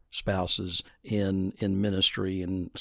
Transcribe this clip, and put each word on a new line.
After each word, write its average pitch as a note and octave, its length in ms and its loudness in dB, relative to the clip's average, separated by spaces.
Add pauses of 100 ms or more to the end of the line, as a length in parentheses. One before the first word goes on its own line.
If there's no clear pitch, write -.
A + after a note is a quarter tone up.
(120)
spouses F#2 680 0 (220)
in, G2 560 0
in G2 220 2
ministry, F#2+ 600 0
and F#2 300 -4 (100)